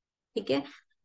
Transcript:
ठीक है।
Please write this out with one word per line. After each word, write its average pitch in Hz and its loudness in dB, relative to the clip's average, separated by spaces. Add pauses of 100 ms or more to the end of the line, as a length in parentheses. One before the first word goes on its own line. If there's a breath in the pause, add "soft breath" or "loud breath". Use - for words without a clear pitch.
(340)
ठीक 208 0
है। - 0 (180)